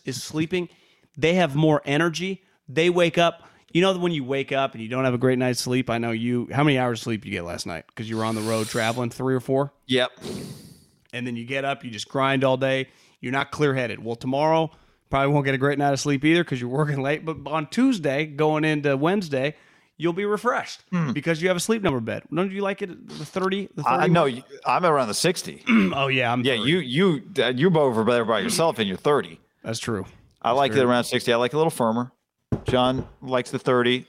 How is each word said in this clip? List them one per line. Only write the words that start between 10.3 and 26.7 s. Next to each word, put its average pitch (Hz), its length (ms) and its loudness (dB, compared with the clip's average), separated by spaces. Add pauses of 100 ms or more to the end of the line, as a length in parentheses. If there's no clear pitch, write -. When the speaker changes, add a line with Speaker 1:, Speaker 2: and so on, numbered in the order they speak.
Speaker 1:
And 123 140 -8
then 123 100 -6
you 117 80 -10
get 135 200 -4
up, 135 200 -4
you 123 60 -12
just 107 180 -10
grind 135 360 0
all 131 120 4
day. 135 300 -2 (340)
You're 123 120 -8
not 139 180 -2
clear-headed. 131 540 -2
Well, 113 120 -6
tomorrow, 156 540 0 (400)
probably 139 220 2
won't 147 120 2
get 135 100 2
a 135 40 0
great 139 200 0
night 143 140 2
of 135 60 0
sleep 143 260 0
either 165 200 4
'cause 131 160 -4
you're 120 100 -6
working 143 320 -2
late. 147 220 -2
But 156 220 -6
on 151 200 -4
Tuesday, 160 600 0
going 151 380 0
into 147 320 0
Wednesday, 151 600 0 (400)
you'll 160 180 -2
be 196 100 -2
refreshed 214 640 -4
Speaker 2:
Hmm. 165 220 -2
Speaker 1:
because 156 300 -2
you 185 60 2
have 185 80 0
a 175 40 -4
Sleep 226 220 -2
Number 143 180 0
bed. 110 220 -6 (100)
Don't 185 200 0
you 196 100 -6
like 196 180 -4
it 196 100 -6
at - 180 -18
the 156 180 -12
thirty, 190 480 -2
the 156 120 -6
Speaker 2:
I, 123 160 2
Speaker 1:
thirty 160 100 4
Speaker 2:
no, 170 100 6
Speaker 1:
mark? 139 100 2
Speaker 2:
y-, 120 120 -12 (200)
I'm 143 220 2
around 143 220 2
the 101 60 -2
sixty. 120 520 -2
Speaker 1:
<clears throat> 208 280 4
Oh, 139 120 0
yeah, 127 260 2
I'm 123 120 0
Speaker 2:
Yeah, 131 120 2
Speaker 1:
thirty. 113 140 0